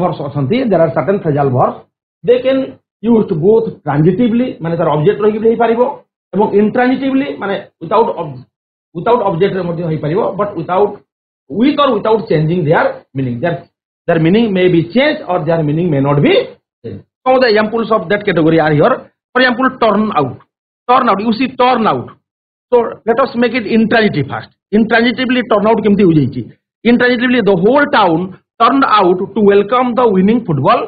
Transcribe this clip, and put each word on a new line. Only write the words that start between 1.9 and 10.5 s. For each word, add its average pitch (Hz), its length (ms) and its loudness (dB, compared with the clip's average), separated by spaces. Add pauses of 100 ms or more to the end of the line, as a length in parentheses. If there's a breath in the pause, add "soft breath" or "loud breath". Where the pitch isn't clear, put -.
they 247 180 2
can 262 380 -2 (220)
used 220 280 2
both 202 360 2 (200)
transitively, 185 600 0 (140)
ମାନେ 170 160 -4
ତାର 165 200 -2
ଅବଜେକ୍ଟ 180 240 0
ରହିକି 214 220 0
ବି 226 60 2
ହେଇପାରିବ, 233 320 0 (520)
ଏବଂ 202 120 2 (160)
intransitively, 262 680 0 (100)
ମାନେ 196 180 -6 (260)
without 202 260 0 (140)
ob-, 131 240 -12 (520)
without 233 320 0
ଅବଜେକ୍ଟ 170 280 0
ରେ 180 120 -4
ମଧ୍ୟ 165 200 -6
ହେଇପାରିବ, 151 300 -4 (200)
but 202 160 -4